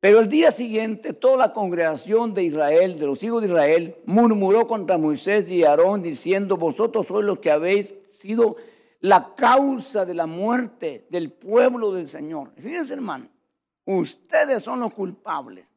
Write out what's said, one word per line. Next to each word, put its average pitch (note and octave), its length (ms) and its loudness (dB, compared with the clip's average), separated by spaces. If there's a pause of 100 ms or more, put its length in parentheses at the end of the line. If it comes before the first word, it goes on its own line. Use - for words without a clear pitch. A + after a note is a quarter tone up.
"Pero G#3 180 6
el A3 100 4
día D4+ 220 4
siguiente A3 600 -6
toda C4 240 2
la B3 160 2
congregación F#3+ 840 -2
de F#3 80 -2
Israel, D#3+ 560 2
de D3 80 -4
los C#3 160 -4
hijos A#3 200 -2
de G#3 60 -2
Israel, E3 480 2 (100)
murmuró G#3+ 600 4
contra F#3+ 320 -2
Moisés E3 520 -2
y F3 140 2
Aarón, F3 380 4
diciendo, F3+ 540 -2
'Vosotros F#3+ 500 -2
sois G#3 180 -2
los G3+ 140 -2
que D#3+ 120 -2
habéis F#3 440 0 (160)
sido A3 460 -2 (440)
la G3 340 2
causa B3+ 680 0
de F3 100 -8
la E3 120 -2
muerte F3+ 840 -6
del E3 220 -6
pueblo A3+ 640 0
del F3 160 -8
Señor.'" D3+ 480 -12
Fíjense, C#4+ 380 -10
hermano, F3+ 340 -10 (560)
ustedes A3+ 800 -2
son B3+ 160 -6
los A3 120 -6
culpables. C#3+ 720 -10 (100)